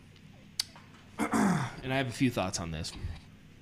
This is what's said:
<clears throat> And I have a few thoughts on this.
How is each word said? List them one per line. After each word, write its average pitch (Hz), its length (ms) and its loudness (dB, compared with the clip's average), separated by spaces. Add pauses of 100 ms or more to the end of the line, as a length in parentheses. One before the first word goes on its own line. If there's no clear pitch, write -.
(1160)
<clears throat> - 20 -2
And 151 760 2
I 131 40 2
have 135 100 2
a 117 40 -4
few 123 200 4
thoughts 98 280 0
on 85 120 -4
this. 80 200 -6 (720)